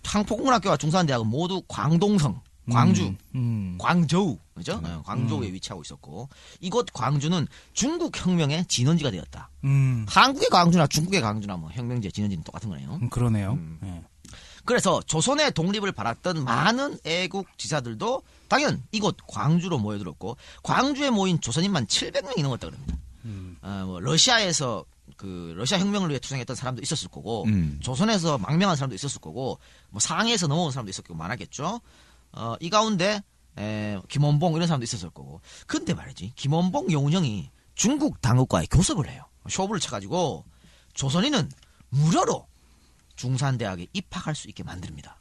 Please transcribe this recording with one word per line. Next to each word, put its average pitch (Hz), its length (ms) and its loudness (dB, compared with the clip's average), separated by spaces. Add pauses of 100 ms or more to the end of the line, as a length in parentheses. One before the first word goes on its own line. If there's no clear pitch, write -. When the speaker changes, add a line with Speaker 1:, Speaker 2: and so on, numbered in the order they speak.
Speaker 1:
황포공군학교와 208 720 2
중산대학은 147 500 2
모두 170 420 0
광동성, 160 720 4 (320)
광주, 113 340 6
Speaker 2:
음, 95 100 -4 (180)
음. 107 440 -2
Speaker 1:
광저우, 165 600 2 (160)
그죠? - 300 -6
Speaker 2:
음. - 20 -
Speaker 1:
어, 82 180 -8
광저우에 107 440 -2
Speaker 2:
음. 92 60 -8
Speaker 1:
위치하고 90 280 -10
있었고, 76 460 -14 (320)
이곳 226 320 0
광주는 147 540 0 (260)
중국 262 460 -2
혁명의 170 480 2
진원지가 139 440 2
되었다. - 400 -10 (140)
Speaker 2:
음. 131 440 4
Speaker 1:
한국의 262 420 6
광주나 175 360 8
중국의 175 340 2
광주나 104 360 -2
뭐 80 140 -10
혁명지의 120 420 -4
진원지는 101 320 -2
똑같은 - 260 -10
거네요. 76 320 -8
Speaker 2:
음, 120 80 -2
그러네요. 110 420 2
Speaker 1:
음. 80 320 -6
Speaker 2:
예. 87 180 -10 (600)
Speaker 1:
그래서 202 380 2
조선의 262 500 2
독립을 196 400 0
바랐던 117 500 -4
많은 214 640 0
애국 180 420 -4 (120)
지사들도 151 640 -4 (260)
당연 240 340 2 (100)
이곳 208 240 0 (100)
광주로 160 520 0
모여들었고, 101 580 -6 (260)
광주에 269 480 0
모인 190 300 2
조선인만 160 480 0
칠백 - 360 -2
명이 494 180 -2
넘었다 120 260 -2
그럽니다. - 280 -8 (300)
Speaker 2:
음. 92 360 -12
Speaker 1:
어, 95 240 -8
뭐 92 140 -8
러시아에서 156 840 0 (340)
그 87 380 -10
러시아 131 220 0
혁명을 196 300 0
위해 139 100 -2
투쟁했던 127 380 -8
사람도 127 260 -6
있었을 110 280 -4
거고, 95 340 -6
Speaker 3:
음. 82 380 2
Speaker 1:
조선에서 165 560 0
망명한 160 380 2
사람도 131 180 -4
있었을 135 260 -8
거고, 104 380 -8 (320)
뭐 104 100 -8
상해에서 185 460 0
넘어온 151 260 2
사람도 123 160 -8
있었을 95 160 -10
거고 82 140 -12
많았겠죠. 127 640 -6 (520)
어, 113 260 -6
이 175 120 -8
가운데, 208 520 2 (360)
에, 107 400 -4 (100)
김원봉 147 480 2
이런 170 100 0
사람도 147 160 0
있었을 92 280 -8
거고. 69 300 -18 (260)
근데 311 280 -2
말이지, 98 400 -12
김원봉, 180 560 0
여운형이 143 600 0 (260)
중국 277 460 2
당국과의 120 460 4
교섭을 185 400 4
해요. - 160 -16 (240)
쇼부를 196 320 -2
쳐가지고 110 640 -2 (500)
조선인은 175 540 2 (420)
무료로 262 560 2 (680)
중산대학에 117 760 -2
입학할 175 420 -6
수 - 140 -12
있게 - 160 -12
만듭니다. - 560 -14